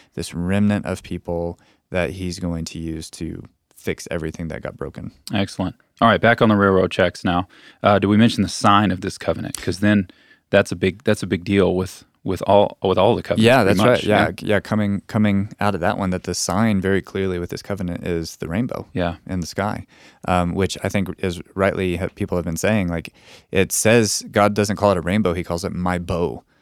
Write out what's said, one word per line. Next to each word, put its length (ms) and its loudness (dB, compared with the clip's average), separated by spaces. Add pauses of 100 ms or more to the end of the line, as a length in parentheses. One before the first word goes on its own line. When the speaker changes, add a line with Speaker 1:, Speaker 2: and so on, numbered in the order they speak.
(160)
Speaker 1:
this 180 -8
remnant 540 0
of 160 -6
people 560 -8 (320)
that 200 -2
he's 280 -8
going 280 -6
to 120 -12
use 320 -8
to 320 -10 (320)
fix 360 -8
everything 380 -6
that 140 -10
got 140 -10
broken. 340 -12 (240)
Speaker 2:
Excellent. 400 -4 (260)
All 60 4
right, 140 6
back 200 4
on 80 6
the 80 4
railroad 360 4
tracks 320 0
now. 240 0 (340)
Uh, 160 6
do 100 2
we 80 4
mention 280 4
the 40 -4
sign 440 4
of 80 -6
this 180 -6
covenant? 420 -4
'Cause 200 -4
then 280 2 (420)
that's 200 4
a 60 -6
big, 260 -2
that's 220 0
a 20 -8
big 160 -4
deal 320 2
with, 300 -6 (180)
with 200 -6
all, 400 4
with 160 2
all 180 4
the 60 -6
covenants, 220 2
Speaker 1:
Yeah, 200 6
Speaker 2:
pretty 40 4 (100)
Speaker 1:
that's 80 4
right. 80 6
Speaker 2:
much. 100 -2
Speaker 1:
Yeah, 240 2 (120)
Speaker 2:
Yeah. 140 -2
Speaker 1:
yeah, 60 2
coming, 480 -2
coming 400 0 (120)
out 140 0
of 60 -4
that 180 0
one, 120 -2
that 140 -4
the 100 -4
sign 460 0
very 220 0
clearly 380 -4
with 100 -8
this 120 -10
covenant 440 -6
is 300 -4
the 120 -10
rainbow 440 -4
Speaker 2:
Yeah. 240 -2 (100)
Speaker 1:
in 140 -6
the 60 -6
sky, 400 -6 (400)
um, 280 0
which 300 -2
I 40 0
think 200 -2 (100)
is 220 -4 (160)
rightly 400 0
ha-, 180 -4
people 240 -4
have 60 -4
been 120 -6
saying, 320 0
like, 240 -6 (380)
it 220 0
says 580 2
God 240 4
doesn't 220 0
call 160 4
it 60 2
a 20 -2
rainbow, 340 0
he 100 -4
calls 200 -4
it 80 -4
my 260 -2
bow, 460 -4 (180)